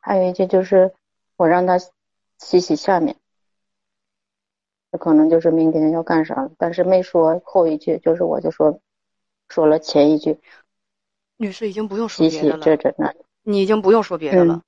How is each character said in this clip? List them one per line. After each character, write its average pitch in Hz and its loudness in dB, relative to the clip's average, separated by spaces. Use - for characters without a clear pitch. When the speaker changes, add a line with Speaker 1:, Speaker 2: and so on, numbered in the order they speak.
Speaker 1:
还 196 -2
有 185 2
一 180 -2
句 185 -2
就 185 2
是 190 2
我 165 2
让 180 2
他 180 2
洗 - 2
洗 311 -2
下 190 0
面。 - -4
这 - -8
可 165 0
能 156 4
就 165 4
是 170 0
明 160 2
天 156 0
要 165 -2
干 165 0
啥 156 -8
了， - -8
但 170 -4
是 175 -2
没 185 2
说 165 0
后 175 0
一 156 -2
句， 165 -4
就 165 0
是 175 -4
我 165 -4
就 165 -4
说， 151 -2
说 156 0
了 151 2
前 151 2
一 156 0
句。 151 -4
Speaker 2:
女 214 -8
士 214 -10
已 196 -8
经 214 -8
不 196 -10
用 220 -6
说 160 -2
别 160 -4
的 151 2
了。 - -4
Speaker 1:
洗 - -14
洗 156 -12
这 156 4
这 - -4
那。 151 -4
Speaker 2:
你 202 -2
已 190 0
经 214 0
不 190 2
用 220 4
说 180 -8
别 156 -8
的 185 4
了。 170 2
Speaker 1:
嗯。 170 -10